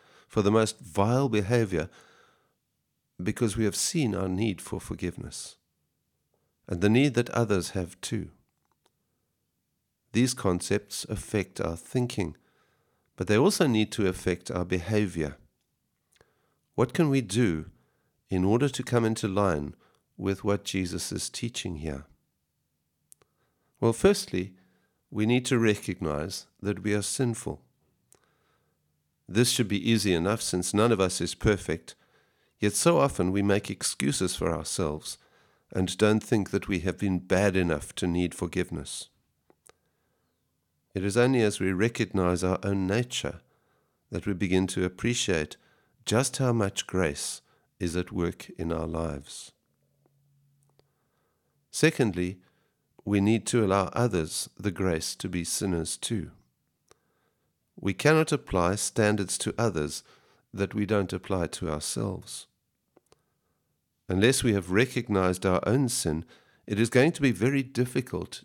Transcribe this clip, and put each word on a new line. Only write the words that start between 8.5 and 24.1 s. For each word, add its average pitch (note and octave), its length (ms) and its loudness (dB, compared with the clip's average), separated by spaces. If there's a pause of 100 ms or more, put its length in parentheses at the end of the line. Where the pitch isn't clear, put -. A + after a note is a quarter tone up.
These B2+ 200 2
concepts - 800 -2
affect - 500 -4
our E2 160 -4
thinking, A2 580 -4 (800)
but F#2 120 -6
they G#2 100 4
also E3+ 300 4
need A2 260 2
to G2 160 0
affect F2+ 420 -2
our F2+ 140 -2
behavior. F2+ 720 -2 (1400)
What B2 160 0
can E3 160 2
we C3+ 120 2
do F#2 500 0 (580)
in F#2 160 2
order B2 240 4
to B2+ 140 -6
come A#2+ 220 2
into A2 240 -2
line F2+ 480 0 (400)
with G2 260 -4
what G2+ 220 0
Jesus F2+ 480 -4
is F#2+ 180 -6
teaching - 460 -8
here? D2 280 -8 (1700)
Well, A2+ 140 2
firstly, A2+ 640 0 (540)